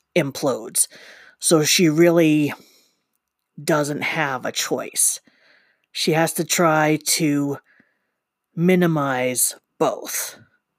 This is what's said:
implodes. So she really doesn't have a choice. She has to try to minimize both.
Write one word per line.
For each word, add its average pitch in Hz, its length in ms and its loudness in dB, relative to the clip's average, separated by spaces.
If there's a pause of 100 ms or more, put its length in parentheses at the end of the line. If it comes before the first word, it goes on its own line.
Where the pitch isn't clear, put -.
(140)
implodes. 131 720 -2 (540)
So 156 240 2
she 170 240 4
really 156 640 4 (1080)
doesn't 147 400 -2
have 135 420 -4
a 113 80 -6
choice. - 680 -4 (720)
She - 220 -4
has 160 220 0
to 175 100 -4
try 156 600 2
to 143 540 -2 (960)
minimize 151 1000 0 (220)
both. - 600 -4 (400)